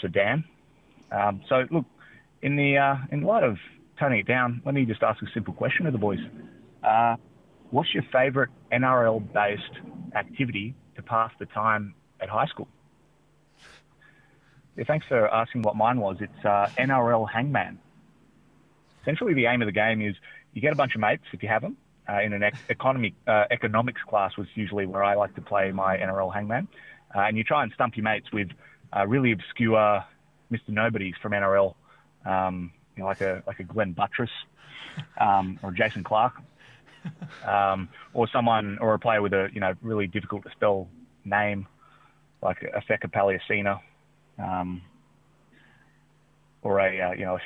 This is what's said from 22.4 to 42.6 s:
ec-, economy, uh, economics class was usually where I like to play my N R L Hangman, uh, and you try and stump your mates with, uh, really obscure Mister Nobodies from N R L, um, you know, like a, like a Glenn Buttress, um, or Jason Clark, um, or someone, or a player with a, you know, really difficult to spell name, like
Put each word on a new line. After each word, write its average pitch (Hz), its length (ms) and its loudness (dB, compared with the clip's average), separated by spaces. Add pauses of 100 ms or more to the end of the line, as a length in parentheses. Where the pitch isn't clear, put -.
ec-, 104 120 2 (140)
economy, 123 440 0 (140)
uh, 107 240 6
economics 117 560 -2
class 98 300 0
was 101 180 -8
usually 101 300 -4
where 98 180 -2
I 101 120 4
like 101 200 0
to 87 60 -12
play 98 300 0
my 95 260 0
N 95 120 -2
R 98 120 -2
L 92 80 -2
Hangman, 107 380 -4 (480)
uh, 101 60 0
and 107 160 2
you 110 60 2
try 147 200 2
and 113 100 -6
stump 123 240 -2
your 107 80 -4
mates 107 260 -2
with, 104 180 -2 (460)
uh, 98 120 2
really 123 240 4
obscure 107 720 2 (460)
Mister 113 220 -4
Nobodies 107 500 -2
from 104 120 -6
N 101 100 0
R 98 140 4
L, 98 180 4 (500)
um, 92 460 -2 (240)
you 98 80 -12
know, 95 40 -4
like 98 140 -2
a, 95 240 -2
like 98 140 -10
a 98 40 -10
Glenn 98 300 -4
Buttress, 101 380 -2 (880)
um, 95 440 2
or 98 80 -6
Jason 107 320 0
Clark, 110 300 2 (1120)
um, 98 440 2 (240)
or 117 140 2
someone, 110 520 0
or 110 140 2
a 104 60 0
player 110 220 2
with 101 120 0
a, 98 200 2
you 107 60 -6
know, 95 220 0
really 107 260 -2
difficult 101 360 -6
to - 80 -18
spell 98 360 0 (380)
name, 101 420 -2 (720)
like 92 220 -2